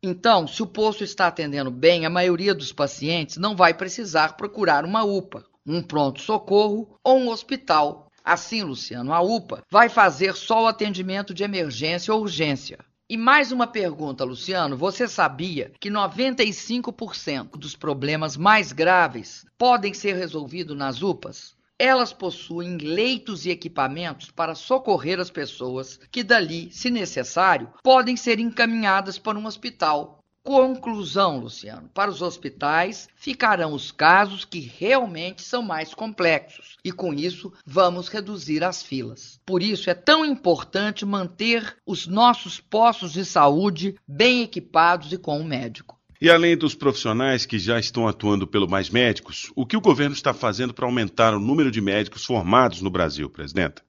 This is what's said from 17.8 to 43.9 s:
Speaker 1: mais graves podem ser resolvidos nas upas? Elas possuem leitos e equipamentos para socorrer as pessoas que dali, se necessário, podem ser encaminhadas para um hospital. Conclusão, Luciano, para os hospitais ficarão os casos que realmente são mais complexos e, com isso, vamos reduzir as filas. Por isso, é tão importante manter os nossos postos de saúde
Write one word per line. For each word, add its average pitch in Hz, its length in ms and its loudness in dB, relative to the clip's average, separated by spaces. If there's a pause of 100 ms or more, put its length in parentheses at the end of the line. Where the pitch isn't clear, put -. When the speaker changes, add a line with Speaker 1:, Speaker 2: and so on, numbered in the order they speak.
Speaker 1:
mais 185 360 2
graves 160 720 0 (140)
podem 233 360 2
ser 202 200 -4
resolvidos 156 640 -8
nas 135 260 -6
upas? - 540 -6 (220)
Elas 247 320 4
possuem 175 680 -10
leitos 185 680 -4
e 180 60 -4
equipamentos 170 800 -6
para 165 240 -6
socorrer 185 680 0
as 180 80 -4
pessoas 131 720 -10 (100)
que 247 140 -6
dali, 175 480 0
se - 160 -6
necessário, 175 800 0 (160)
podem 254 320 4
ser 226 240 -2
encaminhadas 214 800 0
para 208 200 -6
um 214 60 -10
hospital. 160 800 -4 (180)
Conclusão, 214 960 2
Luciano, 117 540 -14
para 202 180 0
os 165 120 -8
hospitais 175 920 -4
ficarão 190 600 0
os - 180 -10
casos 190 500 6
que - 180 -10
realmente 185 840 -2
são 247 180 -4
mais 160 320 -6
complexos - 880 -2
e, 180 80 -6
com 180 220 -6
isso, 180 400 -6 (140)
vamos 175 420 0
reduzir 175 560 -6
as 180 180 -4
filas. 113 640 -10
Por 180 180 -2
isso, 196 280 -4
é 175 40 2
tão 311 300 4
importante 208 800 0
manter 202 800 -2
os - 220 -6
nossos 220 520 2
postos 220 540 0
de 180 100 -4
saúde 175 760 2 (120)